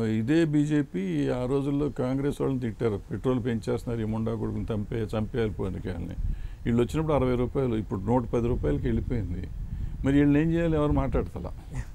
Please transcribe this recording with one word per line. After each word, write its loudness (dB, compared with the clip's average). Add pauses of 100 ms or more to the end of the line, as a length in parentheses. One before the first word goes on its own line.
(200)
ఇదే 4
బీజేపీ 0
ఆ 0
రోజుల్లో 0
కాంగ్రెస్ -2
వాళ్ళని 0
తిట్టారు, -2 (100)
"పెట్రోల్ 0
పెంచేస్తున్నారు, -2
ఈ -2
ముండా -2
కొడుకుని -4
చంపే-, -2 (100)
చంపేయాలి 0
పోయినకాయలని." -4 (500)
వీళ్ళు 4
వచ్చినప్పుడు 2
అరవై 4
రూపాయలు, 0
ఇప్పుడు -2
నూట 2
పది 0
రూపాయలకి 0
వెళ్ళిపోయింది. -2 (580)
మరి 4
వీళ్ళని 6
ఏం 2
చేయాలి? 2
ఎవరు 4
మాట్లాడతలా. 0 (440)